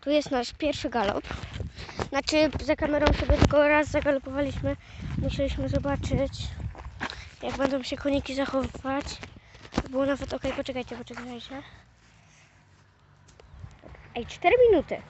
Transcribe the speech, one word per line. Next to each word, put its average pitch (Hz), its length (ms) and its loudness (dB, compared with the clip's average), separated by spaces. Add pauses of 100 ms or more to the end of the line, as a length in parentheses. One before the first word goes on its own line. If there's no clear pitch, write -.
Tu - 80 -6
jest 294 220 2
nasz 240 220 -2
pierwszy 294 360 -2
galop. 208 340 0 (840)
Znaczy, 302 400 4 (160)
za 294 100 2
kamerą 294 380 2
sobie - 240 2
tylko 294 300 6
raz 302 200 6
zagalopowaliśmy. 277 880 -2 (420)
Musieliśmy 269 520 -2
zobaczyć, 269 640 0 (1120)
jak 247 140 -6
będą 269 260 2
się 269 140 -6
koniki 277 380 -2
zachowywać. 269 720 -2 (840)
Było 262 160 0
nawet 269 280 -4
okej, 269 200 -4
poczekajcie, 254 440 -8
poczekajcie. 240 640 -12 (2500)
Ej, 240 100 -6
cztery - 300 2 (140)
minuty 302 280 4 (120)